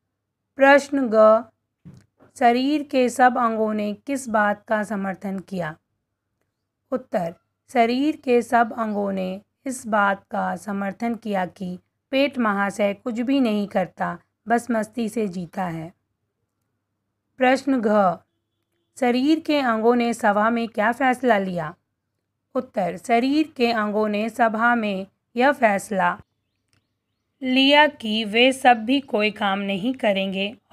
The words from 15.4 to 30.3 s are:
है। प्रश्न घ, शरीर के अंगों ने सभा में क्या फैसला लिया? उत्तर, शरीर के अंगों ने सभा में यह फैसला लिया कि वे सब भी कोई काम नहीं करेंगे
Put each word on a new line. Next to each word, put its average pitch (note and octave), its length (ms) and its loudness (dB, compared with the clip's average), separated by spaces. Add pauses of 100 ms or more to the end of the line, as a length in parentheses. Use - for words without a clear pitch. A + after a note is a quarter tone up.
है। E3 280 -8 (1400)
प्रश्न C4 440 2
घ, G3+ 360 2 (800)
शरीर C4 440 0
के D4+ 180 -2
अंगों A#3 380 2
ने A#3+ 180 0
सभा G#3+ 360 2
में A#3 180 -2
क्या A3 240 -2
फैसला B3 460 0
लिया? F3+ 360 -6 (800)
उत्तर, G3 420 -6
शरीर C4+ 600 0
के A#3 160 0
अंगों G#3+ 360 -2
ने G#3 200 -4
सभा A3+ 460 0
में G#3 320 -4 (300)
यह B3+ 160 4
फैसला G3 640 0 (1200)
लिया C4+ 440 6
कि A3+ 380 -4
वे A#3 280 4
सब B3 320 4
भी C4 160 0
कोई G#3+ 300 -2
काम G3+ 280 -4
नहीं G3 360 -4
करेंगे G3 600 -2 (160)